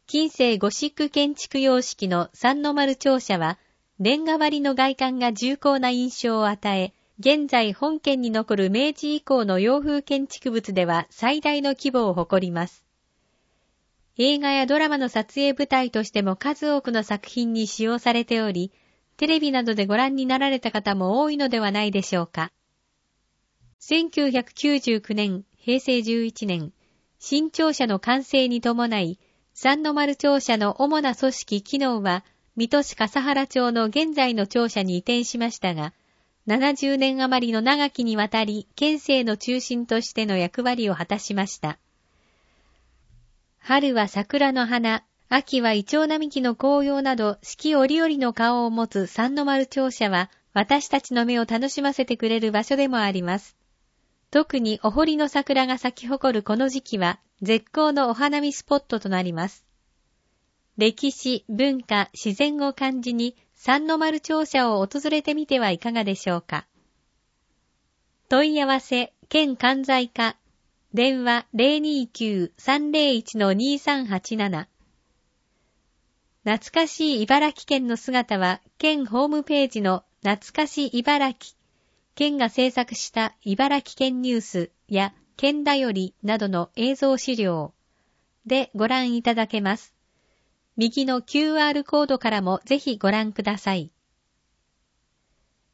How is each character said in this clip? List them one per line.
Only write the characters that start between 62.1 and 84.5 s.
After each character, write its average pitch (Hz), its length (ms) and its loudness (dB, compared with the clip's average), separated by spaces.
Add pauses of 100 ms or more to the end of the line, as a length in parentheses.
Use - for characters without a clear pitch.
自 202 240 -4
然 294 240 0
を 277 140 -2
感 262 260 -4
じ 240 140 -4
に、 233 200 -2 (200)
三 285 320 0
の 320 100 0
丸 311 240 0
庁 311 240 0
舎 254 260 2
を 196 140 2
訪 285 240 -4
れ 302 140 0
て 302 100 -2
み 302 140 -4
て 269 120 2
は 220 120 0
い 170 80 -2
か 233 140 -6
が 233 120 -2
で 196 120 -2
し - 140 -4
ょ 175 80 0
う 170 40 -8
か。 - 240 -8 (1600)
問 302 260 2
い 302 60 0
合 277 60 0
わ 269 140 2
せ、 247 340 -4 (160)
県 302 260 2
管 262 280 2
財 254 260 0
課。 226 260 -2 (560)
電 254 320 0
話、 240 280 0
零 269 280 4
二 294 260 -2
九 202 500 -4
三 294 360 -2
零 294 220 2
一 226 220 -6
の 202 160 4
二 262 260 0
三 277 280 -2
八 196 300 -6
七。 190 320 -4 (1800)
懐 214 280 -2
か 320 140 4
し 311 300 -2
い 214 60 0
茨 285 280 4
城 - 140 -10
県 269 220 0
の 233 100 -2
姿 240 420 -2
は、 185 220 0 (180)
県 302 280 0
ホ 240 180 0
ー 294 40 2
ム 294 160 0
ペ 285 200 2
ー 262 40 2
ジ 226 120 -6
の 185 240 0 (180)
懐 202 300 -2
か 302 140 0
し 285 220 -4
茨 269 420 2
城、 - 260 -14 (580)
県 294 220 0
が 247 120 2
制 254 220 0
作 247 240 -4
し - 180 -10
た 226 300 -2
茨 269 360 0
城 - 180 -10
県 254 260 -2
ニ 254 80 -2
ュ 240 60 2
ー 226 40 0
ス 175 300 -4 (180)